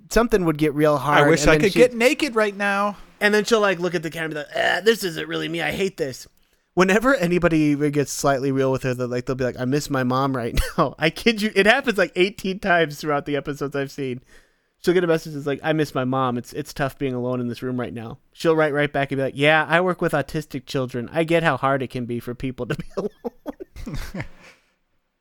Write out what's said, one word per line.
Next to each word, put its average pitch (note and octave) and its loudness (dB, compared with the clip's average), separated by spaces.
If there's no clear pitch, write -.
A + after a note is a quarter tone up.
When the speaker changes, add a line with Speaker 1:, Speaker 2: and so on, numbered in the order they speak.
Speaker 1:
something G#3+ 2
would D#3+ 2
get D3+ 2
real D3 2
hard." D3 4
Speaker 2:
"I - 6
wish E3 4
Speaker 1:
And E3+ 6
Speaker 2:
I - 8
Speaker 1:
then D3+ 4
Speaker 2:
could F#3 4
Speaker 1:
she - 2
Speaker 2:
get B3 8
naked B3 0
right G#3+ 0
now." G3+ -2
Speaker 1:
And G#3 4
then G#3+ 4
she'll, A3+ 4
like, F#3+ 2
look F3 -2
at E3 0
the E3 -6
camera E3 -8
and D#3 -8
be D3+ -8
like, D3 -12
"Ah, F3 0
this A3 4
isn't D#3 -6
really D#3+ -4
me. E3 -4
I D3+ -2
hate F#3+ -2
this." C#3 -6
Whenever G#3+ 4
anybody E3+ 2
even D3 2
gets C#3+ 0
slightly C#3 0
real C3+ 0
with C3 -2
her, B2+ -2
they're B2+ -4
like, B2 -6
they'll C3+ -2
be C3 -4
like, B2 -4
"I B2+ -4
miss C#3+ -2
my C3 -2
mom C3 0
right A#2+ -4
<laughs> - -8
now." C#3+ 0
I D#3+ 2
kid A3+ 0
you. G#3+ -2
It G3 4
happens, A#3+ 2
like, F3 2
eighteen F#3+ -2
times E3 0
throughout C#3+ -2
the D3 -2
episodes C#3 -6
I've C#3 -4
seen. B2+ -8
She'll F3 2
get F#3 4
a - -2
message D#3+ 0
that's C#3+ -8
like, C#3 -4
"I D#3 0
miss D#3 0
my C3 -2
mom. B2+ 0
It's, B2 -10
it's - -10
tough C3+ -4
being C3+ -4
alone B2 -4
in B2 -4
this A#2 -8
room B2+ -6
right G2+ -8
now." A2+ -12
She'll E3 2
write D#3 4
right D3 0
back C#3 -2
and C3+ -2
be C3+ 0
like, C3 -4
"Yeah, D3+ 4
I D#3+ 4
work F3+ -2
with E3 0
autistic D3+ -4
children. B2+ -4
I E3 0
get E3 2
how D#3 2
hard C3+ 0
it A#2 -8
can B2 -6
be A#2+ -4
for B2 -10
people B2+ -6
to G2+ -4
be - -10
<laughs> - -10
alone." F#3+ -6
Speaker 2:
<laughs> - -10